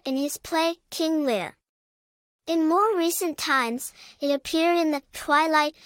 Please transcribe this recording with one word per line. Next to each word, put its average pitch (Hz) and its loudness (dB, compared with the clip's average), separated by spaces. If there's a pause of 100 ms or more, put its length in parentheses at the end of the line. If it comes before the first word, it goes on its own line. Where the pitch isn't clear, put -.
in 269 -2
his 285 -2
play, 330 -2 (140)
King 320 0
Lear. 208 -2 (880)
In 320 2
more 403 2
recent 339 -2
times, 254 -2 (260)
it 285 0
appeared 330 2
in 320 2
the 277 -4 (120)
Twilight 302 0 (120)